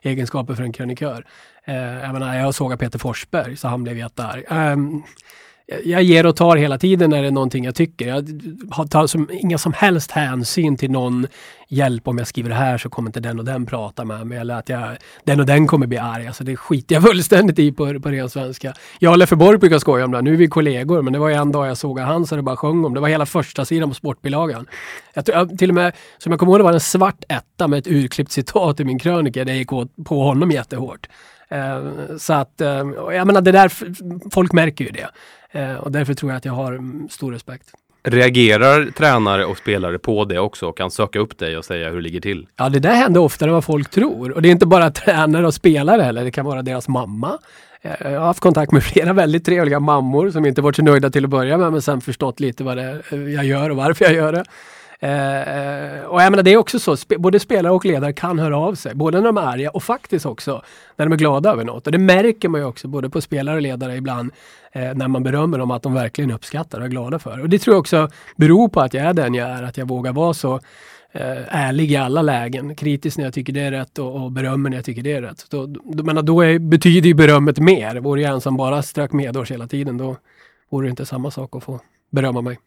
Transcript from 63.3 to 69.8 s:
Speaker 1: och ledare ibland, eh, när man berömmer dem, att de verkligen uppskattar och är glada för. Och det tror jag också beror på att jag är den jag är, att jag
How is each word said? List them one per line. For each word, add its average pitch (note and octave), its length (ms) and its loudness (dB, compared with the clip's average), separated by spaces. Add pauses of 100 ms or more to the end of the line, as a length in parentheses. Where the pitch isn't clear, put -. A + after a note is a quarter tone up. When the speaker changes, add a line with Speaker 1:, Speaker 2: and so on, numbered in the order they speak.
Speaker 1:
och D#3 60 -2
ledare B2+ 360 -6
ibland, B2+ 340 -8 (400)
eh, C3 220 -8
när C3 140 -4
man B2+ 160 -2
berömmer D3 340 0
dem, B2+ 140 -2
att A#2+ 120 -6
de C3 100 -2
verkligen B2+ 380 -2
uppskattar C#3+ 480 -10
och A#2+ 60 -8
är B2+ 40 -8
glada B2+ 300 -6
för. B2 220 -12
Och D#3+ 80 -4
det G3 100 4
tror A3 140 4
jag G3 60 6
också D#3 300 0 (260)
beror F3 340 6
på - 120 2
att C3 120 0
jag C3+ 120 -4
är F3 80 2
den C3+ 200 0
jag B2 160 -4
är, B2 140 -10
att B2+ 140 -10
jag C3 100 -8